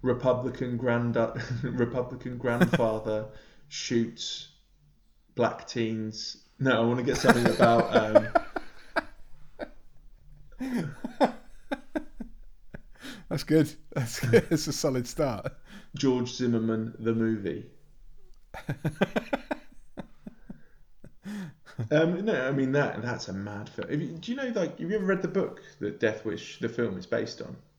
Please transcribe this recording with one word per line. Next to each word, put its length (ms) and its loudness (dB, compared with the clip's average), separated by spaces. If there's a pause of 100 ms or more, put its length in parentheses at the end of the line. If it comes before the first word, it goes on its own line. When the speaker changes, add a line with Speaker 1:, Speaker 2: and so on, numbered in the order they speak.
Speaker 1:
Republican 720 2
grand-, 400 2
<laughs> 460 0
Republican 760 -2
grandfather 880 2 (220)
Speaker 2:
<laughs> 200 -20
Speaker 1:
shoots 800 -4 (880)
black 320 -2
teens. 800 -4 (140)
No, 240 6
I 20 6
wanna 180 4
get 140 2
something 300 6
about, 500 6
um, 320 6 (2250)
Speaker 2:
<laughs> 760 0 (1900)
That's 160 -4
good. 280 6 (220)
That's 260 -2
good. 300 6
It's 160 2
a 60 -4
solid 340 0
start. 460 -2 (440)
Speaker 1:
George 380 2
Zimmerman, 640 0
the 160 0
movie. 520 -2 (880)
Speaker 2:
<laughs> 140 -12 (3250)
Speaker 1:
Um, 320 4
no, 240 2
I 20 0
mean, 220 2
that, 300 2
that's 260 -4
a 40 -6
mad 360 -6
film. 200 -10
Have 140 -2
you, 60 -4
do 240 -8
you 40 -2
know, 200 -4
like, 240 -2
have 100 -4
you 60 0
ever 80 0
read 180 0
the 60 -2
book 340 -2 (160)
that 220 -6
Death 240 0
Wish, 340 -6
the 100 -2
film, 300 -2
is 80 -12
based 340 -2
on? 160 -10 (220)